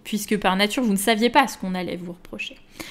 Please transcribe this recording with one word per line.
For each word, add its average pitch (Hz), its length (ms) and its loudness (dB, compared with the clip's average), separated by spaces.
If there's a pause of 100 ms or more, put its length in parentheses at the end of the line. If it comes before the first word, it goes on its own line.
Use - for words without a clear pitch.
puisque 208 320 -2
par 190 180 2
nature, 208 300 2
vous 208 80 2
ne 196 40 2
saviez 226 320 2
pas 254 200 4
ce - 100 -10
qu'on 185 160 -6
allait 180 220 -4
vous 175 160 -10
reprocher. - 440 -14 (340)